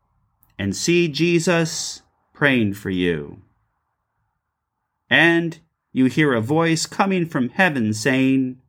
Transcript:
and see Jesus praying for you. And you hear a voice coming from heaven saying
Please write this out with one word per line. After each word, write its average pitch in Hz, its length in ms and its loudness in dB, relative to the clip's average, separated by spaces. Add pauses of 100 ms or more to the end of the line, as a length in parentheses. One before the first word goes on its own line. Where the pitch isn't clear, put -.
(580)
and 98 180 -4
see 175 320 0
Jesus 165 920 -2 (300)
praying 120 420 0
for 101 160 -8
you. 87 520 -2 (1700)
And 165 480 2 (340)
you 127 140 2
hear 147 260 2
a 117 80 2
voice 160 460 0
coming 190 400 -2
from 127 240 -4
heaven 135 420 0
saying 131 760 0